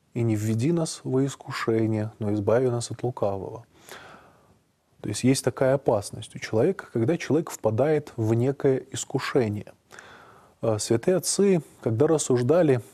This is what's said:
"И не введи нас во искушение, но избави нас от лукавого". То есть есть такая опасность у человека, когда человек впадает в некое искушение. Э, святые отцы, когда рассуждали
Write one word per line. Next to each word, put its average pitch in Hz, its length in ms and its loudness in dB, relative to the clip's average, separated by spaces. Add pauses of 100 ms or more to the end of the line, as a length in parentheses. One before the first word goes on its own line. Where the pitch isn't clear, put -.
(160)
"И 120 60 -2
не 113 140 2
введи 110 360 0
нас 165 320 -2
во 131 220 0
искушение, 110 960 -2
но 104 160 -2
избави 110 340 2
нас 120 220 -4
от 117 100 -12
лукавого". 110 640 -6 (1400)
То 110 80 -6
есть 107 140 -6
есть 135 200 2
такая 131 300 0
опасность 113 640 -2
у 131 40 -12
человека, - 540 0
когда 120 240 0
человек - 320 -2
впадает 143 680 0
в 110 200 0
некое 131 560 0
искушение. 117 840 -4 (880)
Э, 110 160 2
святые 117 400 2
отцы, 190 460 2 (180)
когда 120 240 2
рассуждали 143 760 4 (120)